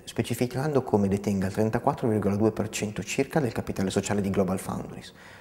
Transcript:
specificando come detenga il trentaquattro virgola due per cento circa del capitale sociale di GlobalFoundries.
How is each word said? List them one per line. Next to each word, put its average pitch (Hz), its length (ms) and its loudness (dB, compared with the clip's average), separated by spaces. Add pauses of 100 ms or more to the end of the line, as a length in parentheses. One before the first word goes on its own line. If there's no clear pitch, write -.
specificando 127 800 0
come 101 260 4
detenga 98 380 2
il 95 60 -4
trentaquattro 113 540 2
virgola 101 300 2
due 110 160 4
per 104 160 -4
cento 104 340 -4
circa 139 380 0
del 117 100 0
capitale 98 380 -2
sociale 101 320 0
di 95 80 0
GlobalFoundries. 95 840 -2 (280)